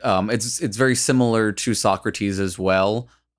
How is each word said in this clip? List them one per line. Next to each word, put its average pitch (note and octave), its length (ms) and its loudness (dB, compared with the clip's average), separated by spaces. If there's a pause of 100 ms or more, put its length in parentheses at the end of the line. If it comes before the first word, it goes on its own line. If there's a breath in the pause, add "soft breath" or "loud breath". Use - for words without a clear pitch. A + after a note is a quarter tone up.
Um, G2+ 240 2
it's, A#2 320 -4
it's G#2 160 -4
very B2+ 180 2
similar A#2 560 2
to A2 220 -4
Socrates G2+ 680 -2
as F#2+ 180 -4
well. F#2+ 520 0 (300 soft breath)